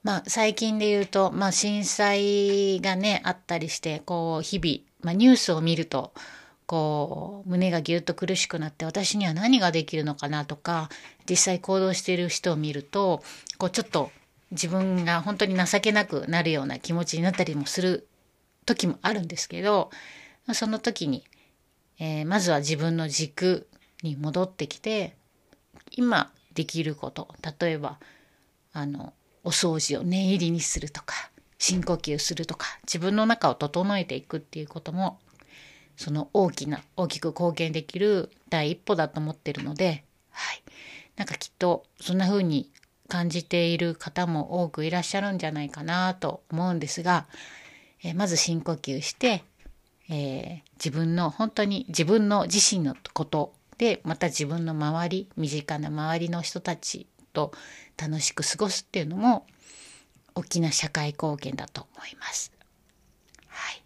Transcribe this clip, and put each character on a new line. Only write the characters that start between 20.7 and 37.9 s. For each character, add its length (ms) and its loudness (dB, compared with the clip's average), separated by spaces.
時 300 -2
に、 160 -2
え 240 -4
ー、 40 -4
ま 140 2
ず 100 2
は 80 6
自 180 0
分 200 2
の 120 0
軸 600 0
に 140 -4
戻 280 0
っ 60 -6
て 160 -6
き 120 -12
て、 380 -4
今 380 2
で 120 -2
き 160 -4
る 120 -2
こ 160 -10
と、 240 -12
例 140 2
え 60 -2
ば、 200 -6
あ 140 -6
の、 260 -8
お 40 -2
掃 280 2
除 220 -2
を 20 -6
念 280 2
入 160 2
り 40 2
に 100 0
す 200 -2
る 100 -8
と 120 -12
か、 280 -8
深 240 2
呼 120 2
吸 240 -2
す 160 -2
る 120 -6
と 80 -8
か、 120 -8
自 140 -4
分 160 0
の 120 4
中 240 4
を 40 0
整 440 0
え 80 -2
て 80 -6
い 80 -6
く 160 -8
っ 20 -4
て 180 -14
い 40 -8
う 60 -10
こ 120 -12
と 100 -10
も、 300 -2
そ 140 -8
の 220 -2
大 180 6
き 160 -8
な、 160 -4
大 120 0
き 120 -8
く 80 -2
貢 260 0
献 180 -2
で 100 -2
き 160 -10